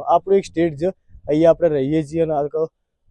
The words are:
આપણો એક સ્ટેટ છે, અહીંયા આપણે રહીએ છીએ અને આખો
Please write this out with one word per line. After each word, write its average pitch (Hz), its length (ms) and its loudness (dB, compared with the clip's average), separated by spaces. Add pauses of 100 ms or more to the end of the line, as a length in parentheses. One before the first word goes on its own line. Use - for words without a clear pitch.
(140)
આપણો 190 240 0
એક - 120 -6
સ્ટેટ 165 300 -2
છે, 180 80 -2 (400)
અહીંયા 160 240 4
આપણે 165 220 0
રહીએ 147 340 -2
છીએ 160 160 -2
અને 156 140 -4
આખો 156 280 -4 (420)